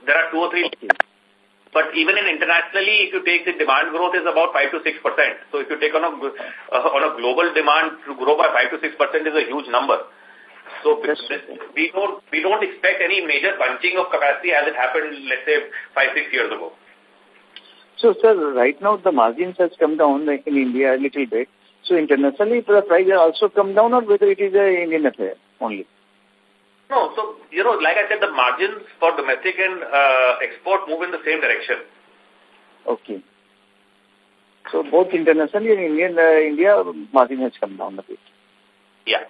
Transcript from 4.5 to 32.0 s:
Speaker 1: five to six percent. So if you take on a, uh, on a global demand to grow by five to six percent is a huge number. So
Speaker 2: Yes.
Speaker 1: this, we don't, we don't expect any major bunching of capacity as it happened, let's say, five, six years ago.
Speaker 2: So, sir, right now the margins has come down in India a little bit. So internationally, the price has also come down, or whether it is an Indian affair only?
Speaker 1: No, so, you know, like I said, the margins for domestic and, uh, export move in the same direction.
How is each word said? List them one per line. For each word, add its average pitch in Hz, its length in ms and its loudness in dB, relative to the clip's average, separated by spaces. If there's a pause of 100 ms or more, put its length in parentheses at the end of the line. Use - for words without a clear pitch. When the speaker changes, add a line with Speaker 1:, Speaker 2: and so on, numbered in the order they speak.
Speaker 1:
five 143 200 0
to 165 120 -6
six 151 160 -4
percent. 131 380 0 (140)
So 143 80 -4
if 139 100 -8
you 151 80 -4
take 151 160 -2
on 160 100 0
a, 135 80 -2
uh, - 800 -6
on 139 140 0
a 156 120 -2
global 165 380 0
demand 156 420 2 (100)
to 139 80 -12
grow 131 220 2
by 160 160 2
five 123 200 0
to 156 80 -8
six 151 160 -6
percent 156 300 0
is 151 80 -4
a 151 120 0
huge 135 220 -8
number. 123 360 0 (760)
So 151 220 2
Speaker 2:
Yes. 151 140 -2 (100)
Speaker 1:
this, 139 140 -6 (320)
we 160 160 -2
don't, 190 400 -4
we 156 100 -2
don't 208 220 0
expect 190 400 -2
any 185 220 0
major 151 340 -2
bunching 139 400 -2
of 190 120 -2
capacity 151 420 0
as 147 160 2
it 147 80 -6
happened, 139 500 -4
let's 131 180 -6
say, 151 260 -2 (240)
five, 135 200 2
six 147 180 -4
years 113 200 -2
ago. 87 200 -10 (1200)
Speaker 2:
So, 220 260 4
sir, 180 300 4
right 127 280 0
now 202 160 2
the 185 140 0
margins 143 480 0
has 175 200 2
come 156 180 2
down 151 320 2
in 139 180 -2
India 135 480 0
a 127 40 -2
little 139 280 -4
bit. 113 220 -4 (360)
So 180 120 2
internationally, 151 640 2
the 208 220 4
price 185 260 4
has 190 100 4
also 160 300 4
come 196 260 0
down, 226 200 4
or 247 80 4
whether 202 240 2
it 196 120 2
is 196 160 -2
an 196 300 4
Indian 160 220 0
affair 107 280 -4 (260)
only? 104 260 -6 (1040)
Speaker 1:
No, 247 260 0
so, - 200 -6 (140)
you 170 140 -2
know, 240 80 4
like 160 240 2
I 202 120 0
said, 127 120 -2
the 202 100 0
margins 147 520 0 (180)
for 165 160 2
domestic 139 420 -2
and, 185 240 -2
uh, 131 600 4
export 165 440 -4
move 160 160 -6
in 180 80 -6
the 165 140 -8
same 156 160 -2
direction. 120 360 -2 (1080)